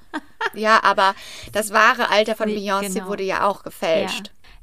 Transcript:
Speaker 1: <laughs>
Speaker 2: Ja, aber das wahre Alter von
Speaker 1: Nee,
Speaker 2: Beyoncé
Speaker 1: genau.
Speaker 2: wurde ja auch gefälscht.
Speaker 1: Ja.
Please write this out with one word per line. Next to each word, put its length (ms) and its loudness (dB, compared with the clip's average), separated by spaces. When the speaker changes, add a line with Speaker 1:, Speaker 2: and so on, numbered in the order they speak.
Speaker 1:
<laughs> 80 -8
Speaker 2:
Ja, 280 4
aber 320 4
das 200 -2
wahre 380 4
Alter 240 2
von 140 -4
Speaker 1:
Nee, 100 -4
Speaker 2:
Beyoncé 360 -4
Speaker 1:
genau. 120 -6
Speaker 2:
wurde 160 -6
ja 240 -2
auch 160 -2
gefälscht. 640 -4
Speaker 1:
Ja. 60 -18